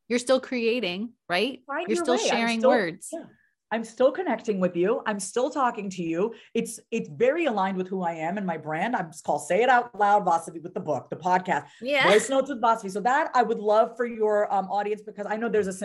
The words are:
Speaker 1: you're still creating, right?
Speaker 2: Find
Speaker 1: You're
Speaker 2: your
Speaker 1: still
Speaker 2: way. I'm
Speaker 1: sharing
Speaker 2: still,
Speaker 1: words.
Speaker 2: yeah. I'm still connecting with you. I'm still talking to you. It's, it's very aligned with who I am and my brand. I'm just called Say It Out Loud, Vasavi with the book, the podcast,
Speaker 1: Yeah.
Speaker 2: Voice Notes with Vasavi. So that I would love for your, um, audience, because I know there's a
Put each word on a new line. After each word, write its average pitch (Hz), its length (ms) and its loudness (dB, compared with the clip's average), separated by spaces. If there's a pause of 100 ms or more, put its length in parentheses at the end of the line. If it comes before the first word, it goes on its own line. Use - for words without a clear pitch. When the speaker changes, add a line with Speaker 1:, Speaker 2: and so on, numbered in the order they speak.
Speaker 1:
you're 240 100 -2
still 262 220 2
creating, 226 720 -2 (140)
right? 220 400 -2
Speaker 2:
Find 294 220 -6
Speaker 1:
You're 220 80 0
Speaker 2:
your 349 80 -2
Speaker 1:
still 247 120 2
Speaker 2:
way. - 80 0
I'm 254 40 0
Speaker 1:
sharing 233 320 0
Speaker 2:
still, 254 100 6
Speaker 1:
words. 190 420 0
Speaker 2:
yeah. 330 80 -10 (500)
I'm 226 140 -4
still 254 260 2
connecting 226 500 -4
with 180 160 2
you. 196 300 2
I'm 208 140 -2
still 254 300 -2
talking 233 400 -2
to 185 120 -8
you. 170 300 -2 (220)
It's, 226 260 -4 (100)
it's 226 200 -4
very 254 340 0
aligned 196 320 0
with 185 100 -4
who 190 160 -6
I 170 120 -2
am 165 240 -4
and 196 80 -6
my 165 100 -2
brand. 160 400 -4
I'm 170 160 -4
just - 120 -18
called 147 220 -2
Say 190 160 2
It 254 60 4
Out 240 300 4
Loud, 202 260 4
Vasavi 170 380 -2
with 156 100 -6
the 196 80 -6
book, 139 300 -4
the 151 60 -6
podcast, 175 500 0 (160)
Speaker 1:
Yeah. 269 280 2
Speaker 2:
Voice 214 200 6
Notes 269 180 2
with 233 140 -4
Vasavi. 220 280 2
So 196 120 -6
that 277 320 2
I 254 80 6
would 220 160 0
love 214 360 4
for 240 120 -2
your, 214 440 0
um, 190 200 0
audience, 208 320 -4
because 202 260 -10
I 214 80 -2
know 226 140 -4
there's 196 160 2
a 190 40 -4 (140)